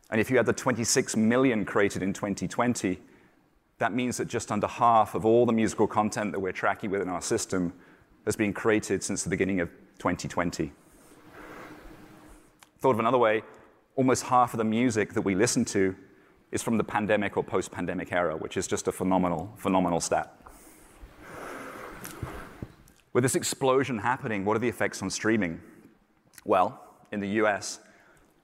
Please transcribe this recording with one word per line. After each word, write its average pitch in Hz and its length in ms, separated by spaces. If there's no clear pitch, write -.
And 110 120
if 104 100
you 123 80
add 113 60
the 120 80
twenty-six 120 640
million 117 460
created 101 400
in 95 100
twenty 95 340
twenty, 113 520
that 113 160
means 123 240
that 87 100
just 110 240
under 104 160
half 117 480
of 85 100
all 117 200
the 117 80
musical 110 340
content 107 440
that 80 80
we're 92 140
tracking 104 380
within 92 180
our 87 120
system 92 520
has 107 100
been 107 160
created 104 520
since - 200
the - 60
beginning 95 320
of 85 80
twenty 90 300
twenty. 82 460
Thought 135 120
of 110 80
another 117 180
way, 110 260
almost 127 260
half 123 300
of 113 60
the 110 40
music 110 500
that 104 100
we 95 120
listen 113 300
to 95 280
is 110 100
from 117 140
the 101 60
pandemic 104 520
or 90 80
post-pandemic 90 720
era, 85 240
which - 180
is 95 100
just - 220
a 92 40
phenomenal, 92 640
phenomenal 92 420
stat. 80 340
With 123 120
this 131 120
explosion 131 600
happening, 110 480
what 107 100
are 110 40
the 120 100
effects 101 320
on 95 80
streaming? 95 500
Well, 101 360
in 107 80
the 101 100
U 107 180
S, 98 320